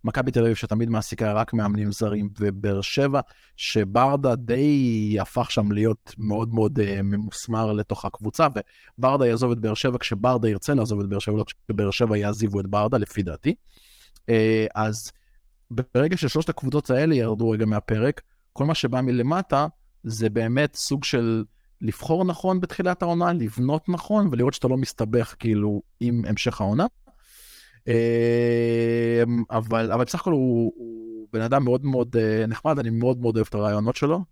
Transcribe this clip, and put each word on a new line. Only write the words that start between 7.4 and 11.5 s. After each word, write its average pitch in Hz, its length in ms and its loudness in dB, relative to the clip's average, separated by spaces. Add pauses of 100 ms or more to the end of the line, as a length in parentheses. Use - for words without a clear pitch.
לתוך 101 320 -4
הקבוצה, 107 420 -2 (500)
וברדה 131 300 4
יעזוב 120 240 2
את 113 80 0
באר 107 140 -2
שבע 123 240 -2
כשברדה 117 520 0
ירצה 107 240 -2
לעזוב 113 260 0
את 101 100 -4
באר 101 100 -2
שבע, 107 180 -2
לא 104 60 -2
כשבאר 101 480 -4